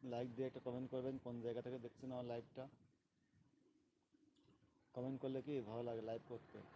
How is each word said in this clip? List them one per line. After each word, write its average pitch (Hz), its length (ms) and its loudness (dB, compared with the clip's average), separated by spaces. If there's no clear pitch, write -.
লাইক 123 220 2
দিয়ে 131 140 4
একটা 127 160 -6
কমেন্ট 127 280 2
করবেন, 131 220 2
কোন 120 100 0
জায়গা 120 200 4
থেকে 123 200 0
দেখছেন 131 300 -6
আমার 123 160 0
লাইভটা। 120 320 -2
কমেন্ট 131 280 2
করলে 135 220 4
কি 147 80 2
ভালো 113 180 0
লাগে 113 220 0
লাইভ 113 220 0
করতে। 110 280 -8